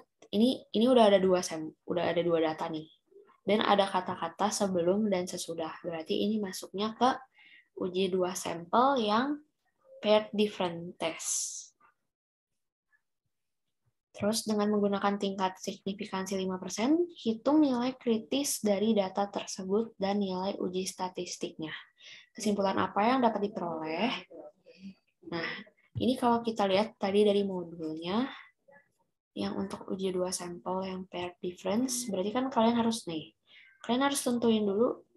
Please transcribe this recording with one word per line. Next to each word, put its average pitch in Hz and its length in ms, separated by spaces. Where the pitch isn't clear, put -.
ini, 233 400
ini 214 140
udah 226 260
ada 196 80
dua 180 240
sem-, 156 300
udah 170 240
ada 170 160
dua 165 160
data 160 300
nih. 156 180
Dan 208 160
ada 196 260
kata-kata 185 640
sebelum 196 600
dan 180 180
sesudah. 165 540
Berarti 170 420
ini 214 140
masuknya 208 580
ke 254 140
uji 185 320
dua 185 240
sampel 214 680
yang 254 400
paired 214 300
different 180 640
test. - 640
Terus 220 320
dengan 208 260
menggunakan 202 480
tingkat 196 400
signifikansi 196 760
lima 190 180
persen, 226 480
hitung 269 460
nilai 254 320
kritis 247 680
dari 208 300
data 202 340
tersebut 202 720
dan 196 220
nilai 185 400
uji 185 240
statistiknya. 180 880
Kesimpulan 202 440
apa 202 320
yang 254 160
dapat 208 240
diperoleh? 170 640
Nah, 165 160
ini 226 160
kalau 233 320
kita 214 240
lihat 202 280
tadi 208 280
dari 202 160
modulnya, 170 880
yang 202 240
untuk 202 320
uji 190 240
dua 180 160
sampel 180 560
yang 185 240
paired 175 320
difference, 190 640
berarti 190 240
kan 254 240
kalian 233 240
harus 226 320
nih, 156 240
kalian 254 240
harus 277 160
tentuin 233 400
dulu 208 400